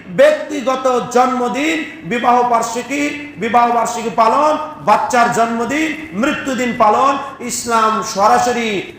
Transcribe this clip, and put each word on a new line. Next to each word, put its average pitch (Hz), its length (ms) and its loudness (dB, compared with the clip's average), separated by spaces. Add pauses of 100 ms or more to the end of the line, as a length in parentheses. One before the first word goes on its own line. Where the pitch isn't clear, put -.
ব্যক্তিগত 262 1000 0
জন্মদিন, 247 960 0
বিবাহ 240 340 2
বার্ষিকী, 240 640 -2 (280)
বিবাহ 240 360 2
বার্ষিকী 226 440 -2
পালন, 277 420 4 (260)
বাচ্চার 233 480 2
জন্মদিন, 233 800 -2
মৃত্যুদিন 247 680 -2
পালন 254 400 4 (220)
ইসলাম 226 640 -2
সরাসরি 226 960 0